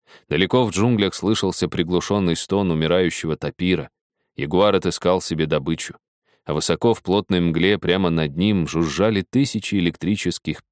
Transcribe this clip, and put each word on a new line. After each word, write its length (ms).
Далеко 360
в 60
джунглях 440
слышался 540
приглушённый 640
стон 380
умирающего 640
тапира. 540
Ягуар 400
отыскал 460
себе 260
добычу. 480
А 100
высоко 400
в 80
плотной 380
мгле 380
прямо 320
над 260
ним 300
жужжали 560
тысячи 540
электрических 960